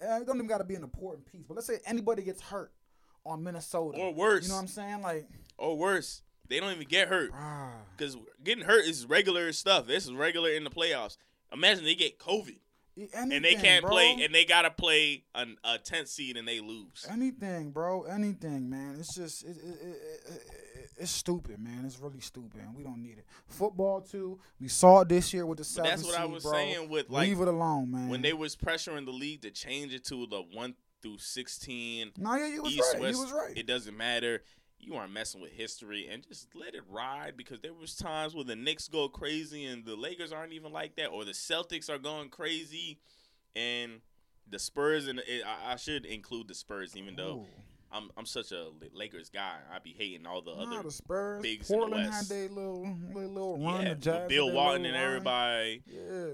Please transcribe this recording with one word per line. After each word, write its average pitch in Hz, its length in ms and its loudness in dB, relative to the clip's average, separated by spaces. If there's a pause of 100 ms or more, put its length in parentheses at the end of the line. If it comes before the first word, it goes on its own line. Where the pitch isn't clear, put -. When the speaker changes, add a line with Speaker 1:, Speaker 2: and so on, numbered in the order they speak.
Speaker 1:
eh, 226 180 0
it 240 80 -4
don't 254 100 2
even 240 120 -2
gotta 202 160 2
be 185 100 -6
an 170 80 -8
important 156 480 -12
piece, 170 160 -18
but 160 80 -12
let's 226 140 -6
say 233 180 -2
anybody 226 360 2
gets 190 180 -4
hurt - 320 -10 (520)
on 156 200 -6
Minnesota. 165 540 -4
Speaker 2:
Or 180 140 0
worse. 190 320 6
Speaker 1:
You 180 40 0
know 190 80 0
what 190 60 -2
I'm 185 40 -6
saying? 202 360 -6
Like, 165 260 -2 (280)
Speaker 2:
Or 156 220 0
worse. 180 440 2 (260)
They 127 120 0
don't 196 120 -2
even 156 160 -6
get 180 200 6
hurt. 165 240 2
Speaker 1:
Bruh. 143 380 -8 (260)
Speaker 2:
'Cause 139 200 -4 (260)
getting 220 220 2
hurt 196 220 8
is 147 200 -2
regular 175 460 4
stuff. 160 340 4
This 170 180 0
is 131 80 -8
regular 165 380 2
in 151 140 0
the 139 60 -6
playoffs. 143 460 -2 (360)
Imagine 180 320 6
they 160 100 4
get 170 240 2
covid. 180 400 -2 (380)
Speaker 1:
E-, 202 180 -12
Speaker 2:
And 247 160 -2
they 277 60 2
Speaker 1:
anything, 170 240 8
Speaker 2:
can't 185 220 10
Speaker 1:
bro. 185 100 2
Speaker 2:
play, 170 320 10
and 156 100 2
they 165 100 12
gotta 170 260 8
play 151 540 4 (100)
an, 117 300 -4
a 117 140 0
tenth 156 300 -6
seed, 127 280 -6
and 113 100 -8
they 117 140 -2
lose. 107 480 -12
Speaker 1:
Anything, 202 640 -4
bro. 170 320 -2
Anything, 165 680 -2
man. 139 300 -8
It's 165 160 -10
just, 170 300 -10
it, 165 120 -12
it, - 80 -
it, 170 220 -12
it, 156 440 -12 (460)
it, 127 220 -16
it's 170 120 -6
stupid, 165 480 -4
man. 120 280 -8
It's 127 120 -10
really 135 220 -12
stupid, 113 400 -14
and 104 160 -12
we 143 80 -14
don't 120 180 -10
need 117 160 -16
it. 101 60 -20 (240)
Football, 190 540 0
too. 190 360 -8 (220)
We 131 80 -8
saw 185 320 12
it 180 80 6
this 175 260 4
year 175 100 -2
with 160 140 -4
the 151 40 -8 (140)
Speaker 2:
But 170 60 0
that's 160 200 4
Speaker 1:
seventh 170 40 -4
Speaker 2:
what 170 140 0
I 170 40 0
Speaker 1:
seed, 165 100 -4
Speaker 2:
was 165 100 -8
Speaker 1:
bro. 151 80 2
Speaker 2:
saying 165 360 0
with, 151 220 0
like, 139 180 4
Speaker 1:
Leave 190 120 4
it 180 80 4
alone, 160 420 2
man. 127 200 -2
Speaker 2:
when 127 120 -2
they 151 120 4
was 156 200 -4
pressuring 160 520 -2
the 127 60 -8
league 139 300 -6
to 107 80 -10
change 135 420 -8
it 127 120 -10
to 123 220 -6
the 104 160 -4 (100)
one 123 220 -8 (280)
through 107 160 -12
sixteen, 117 1000 -8
Speaker 1:
Nah, 214 200 -2
yeah, 294 100 0
you 302 160 -6
was 302 140 -2
Speaker 2:
East, - 160 4
Speaker 1:
right. - 100 -2
Speaker 2:
West, - 160 0
Speaker 1:
You 262 60 -4
was 262 80 -10
right. - 260 -4
Speaker 2:
it 113 80 -6
doesn't 113 300 -4
matter. 117 460 0 (360)
You - 180 -12
aren't 98 160 -8
messing 104 280 -8
with 85 120 -14
history, 104 580 -8
and 120 160 -12
just - 280 -20
let - 200 -14
it - 160 -12
ride 135 480 -8
because 123 220 -14
there 160 120 -10
was 160 240 -14
times 156 380 -4
where 151 100 -6
the 120 120 -6
Knicks 143 300 -4
go 151 220 0
crazy 147 560 -6
and 123 200 -10
the 110 120 -8
Lakers 165 340 -8
aren't 160 220 -12
even 156 200 -14
like 156 240 -8
that, 151 100 -2
or - 180 -6
the 202 80 -10
Celtics 165 560 -4
are 151 100 -4
going 147 300 -8
crazy, 160 720 -8 (560)
and 117 440 -4 (480)
the 101 100 -8
Spurs, 147 500 0
and 127 180 -6
it, 120 200 -4
I, 107 260 -6
I 123 40 -4
should 143 280 -6
include 107 440 -10
the 92 60 -14
Spurs, 98 440 -10
even 95 180 -12
though 92 200 -6
Speaker 1:
Ooh. 107 100 -12 (460)
Speaker 2:
I'm, 107 260 -10
I'm 113 80 -12
such - 260 -8
a 95 60 -8
L-, 80 160 -12 (180)
Lakers 95 380 -12
guy. 98 240 -6 (200)
I 92 40 -8
be 82 180 -16
hating 90 300 -8
all 87 160 -6
the 82 120 -10
Speaker 1:
Nah, - 100 -8
Speaker 2:
other 233 180 -8
Speaker 1:
the 156 80 -8
Spurs, 202 520 -6
Speaker 2:
bigs - 280 -4
in 208 60 4
the 220 40 4
Speaker 1:
Portland 214 300 0
Speaker 2:
West. 208 200 -4
Speaker 1:
had 202 60 -4
their 196 140 -4
little, 190 480 -6 (160)
little, 196 180 -8
little 190 320 -4
run. 180 220 0
Speaker 2:
Yeah, 170 80 -2
Speaker 1:
The 147 60 -10
Jazz 165 200 0
Speaker 2:
with 180 80 -6
Bill 139 200 4
Speaker 1:
had 123 40 0
their - 20 0
Speaker 2:
Walton 139 280 4
Speaker 1:
little 127 140 -2
Speaker 2:
and 131 60 2
Speaker 1:
run. 131 120 2
Speaker 2:
everybody. 123 720 0
Speaker 1:
Yeah, 175 480 -8